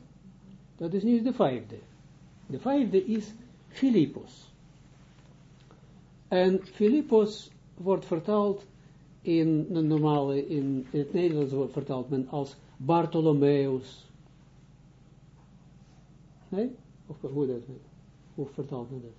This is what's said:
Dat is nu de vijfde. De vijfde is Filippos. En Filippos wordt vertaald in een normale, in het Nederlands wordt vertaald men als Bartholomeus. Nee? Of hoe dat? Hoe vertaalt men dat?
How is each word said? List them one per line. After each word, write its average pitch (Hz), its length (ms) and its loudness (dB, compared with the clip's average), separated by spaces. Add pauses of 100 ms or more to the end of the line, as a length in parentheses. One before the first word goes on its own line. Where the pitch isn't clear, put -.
(760)
Dat 165 180 -6
is 196 100 0
nu 233 180 4
de 247 120 0
vijfde. 127 420 -2 (720)
De 135 140 -8
vijfde 233 460 2
is 214 280 -4 (340)
Filippos. - 840 0 (1800)
En 185 380 2
Filippos 220 840 2 (280)
wordt 180 280 0
vertaald 202 600 0 (560)
in 160 500 2
een 160 160 0
normale, 147 600 2
in 139 420 -2
het 143 240 -4
Nederlands 151 400 0
wordt 135 200 -2
vertaald 135 360 -6
men 131 200 -2
als 139 260 -6 (220)
Bartholomeus. 143 1300 2 (2500)
Nee? 226 220 -4 (340)
Of - 160 -16
hoe 139 260 -4
dat? 123 140 -4 (760)
Hoe 139 120 -6
vertaalt 131 440 -10
men 131 100 -10
dat? 117 160 -18